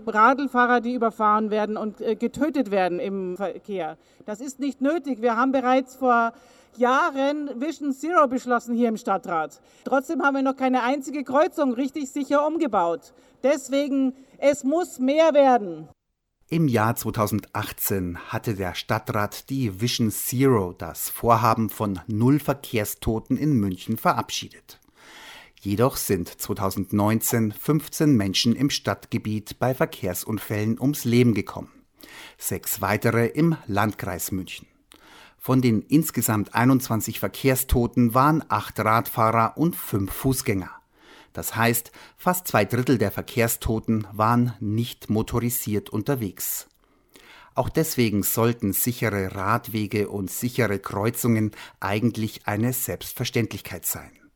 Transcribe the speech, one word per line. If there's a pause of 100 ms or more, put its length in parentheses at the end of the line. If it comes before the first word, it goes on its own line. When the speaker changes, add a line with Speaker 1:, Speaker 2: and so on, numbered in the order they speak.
Speaker 1:
Radlfahrer,
die
überfahren
werden
und,
äh,
getötet
werden
im
Verkehr. (280)
Das
ist
nicht
nötig.
Wir
haben
bereits
vor (440)
Jahren (100)
Vision
Zero
beschlossen
hier
im
Stadtrat. (240)
Trotzdem
haben
wir
noch
keine
einzige
Kreuzung
richtig
sicher
umgebaut. (300)
Deswegen, (240)
es
muss
mehr
werden. (600)
Speaker 2:
Im
Jahr
zweitausendachtzehn (100)
hatte
der
Stadtrat
die
Vision
Zero,
das
Vorhaben
von
null
Verkehrstoten
in
München,
verabschiedet. (800)
Jedoch
sind
zweitausendneunzehn
fünfzehn
Menschen
im
Stadtgebiet
bei
Verkehrsunfällen
ums
Leben
gekommen. (680)
Sechs
weitere
im (100)
Landkreis
München. (720)
Von
den
insgesamt
einundzwanzig
Verkehrstoten
waren
acht
Radfahrer
und
fünf
Fußgänger. (640)
Das
heißt, (260)
fast
zwei
Drittel
der
Verkehrstoten
waren
nicht
motorisiert
unterwegs. (880)
Auch
deswegen
sollten
sichere
Radwege
und
sichere
Kreuzungen (300)
eigentlich
eine
Selbstverständlichkeit
sein. (260)